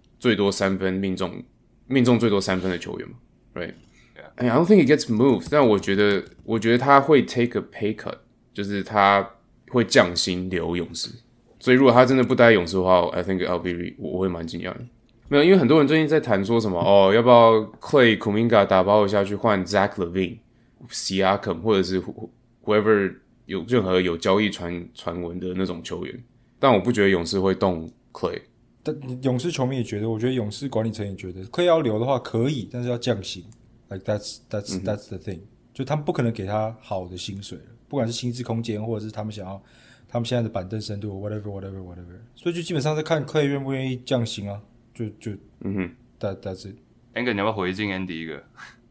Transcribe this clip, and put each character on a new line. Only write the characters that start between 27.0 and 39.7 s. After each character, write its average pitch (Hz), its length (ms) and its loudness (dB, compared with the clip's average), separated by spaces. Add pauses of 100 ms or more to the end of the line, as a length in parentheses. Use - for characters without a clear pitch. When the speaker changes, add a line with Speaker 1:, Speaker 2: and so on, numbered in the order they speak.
Speaker 1:
得 98 60 6
勇 87 180 2
士 95 140 -2
会 95 140 2
动 87 360 -2 (220)
Clay。 - 280 -6 (420)
Speaker 3:
但 151 120 -6 (280)
勇 127 140 0
士 160 140 -4
球 135 160 -4
迷 131 120 -4
也 120 40 -2
觉 110 160 -6
得， 110 100 -4
我 110 100 -4
觉 117 80 -2
得 131 60 0
勇 113 180 -4
士 139 180 -10
管 113 180 -2
理 110 60 -6
层 101 120 -8
也 98 120 -10
觉 92 160 -12
得， 92 140 -14
Clay 175 180 -4
要 165 160 4
留 110 180 0
的 117 60 0
话 131 140 0
可 117 300 -2
以， 127 220 -6
但 120 120 -10
是 120 60 -6
要 120 80 -2
降 117 260 -4
薪。 90 220 -14 (440)
Like 95 160 -14
that's, - 340 -6 (100)
that's, 101 280 -8
Speaker 1:
嗯 92 60 -8
哼。 - 20 -10
Speaker 3:
that's 104 240 -6
the 95 100 -12
thing。 87 220 -12 (340)
就 135 100 -8
他 147 120 -4
们 147 80 -6
不 175 80 -4
可 151 100 -2
能 117 100 0
给 98 140 -8
他 107 340 -4
好 92 280 -8
的 90 80 -14
薪 98 260 -12
水 - 160 -16
了， - 60 -20 (240)
不 143 80 -8
管 120 100 -2
是 117 60 -6
薪 120 200 -6
资 123 120 -8
空 117 180 -6
间， 110 220 -6
或 113 140 -4
者 107 60 -10
是 110 60 -10
他 107 140 -10
们 107 80 -8
想 101 120 -12
要， 95 160 -12 (480)